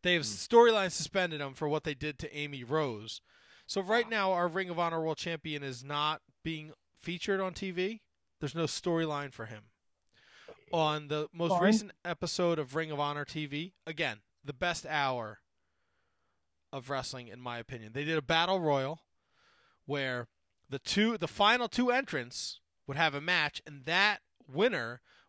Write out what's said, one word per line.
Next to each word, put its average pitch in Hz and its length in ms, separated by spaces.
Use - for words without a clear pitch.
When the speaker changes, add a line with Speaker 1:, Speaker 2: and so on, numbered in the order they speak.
Speaker 1:
They 180 120
have 160 100
Speaker 2:
Hmm. 113 80
Speaker 1:
storyline 220 580
suspended 160 500
him 139 140
for 151 140
what 151 160
they 151 100
did 139 240
to - 180
Amy 143 280
Rose. 120 580
So - 140
right 220 260
Speaker 2:
Wow. 226 40
Speaker 1:
now, 202 220
our 175 160
Ring 185 220
of 170 80
Honor 165 220
World 160 180
Champion 156 440
is 131 220
not 147 360
being 156 300
featured 190 400
on 185 140
T 190 160
V. 185 320
There's 147 140
no 165 100
storyline 151 680
for 110 140
him. 107 240
On 151 360
the 151 240
most 170 200
Speaker 3:
Fine. 175 100
Speaker 1:
recent 208 300
episode 170 540
of 135 160
Ring 160 160
of 147 100
Honor 147 240
T 151 220
V, 151 280
again, 143 360
the 143 80
best 165 320
hour 131 560
of 131 180
wrestling, 131 380
in 123 120
my 120 180
opinion, 113 340
they 139 120
did 160 140
a 147 40
battle 170 380
royal 143 460
where 131 420
the 135 80
two, 214 400
the 160 100
final 226 400
two 247 220
entrants 147 720
would 139 100
have 156 160
a 143 80
match, 160 460
and 143 200
that 190 360
winner 135 560